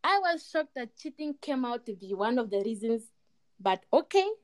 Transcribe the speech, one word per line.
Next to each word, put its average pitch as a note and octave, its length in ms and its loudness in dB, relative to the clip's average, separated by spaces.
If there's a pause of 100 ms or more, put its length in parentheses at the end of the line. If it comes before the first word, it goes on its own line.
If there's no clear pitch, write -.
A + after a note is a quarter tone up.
I G4 160 4
was E4+ 280 0
shocked D#4 280 -4
that A#3+ 200 -8
cheating D4+ 460 -8
came C4 240 -2
out A#3+ 220 -6
to G#3 80 -8
be F#3+ 180 -8
one G#3 240 0
of A3 140 -2
the G3+ 120 2
reasons, A3+ 460 -2 (500)
but F#3+ 320 0
okay F#4+ 360 4 (160)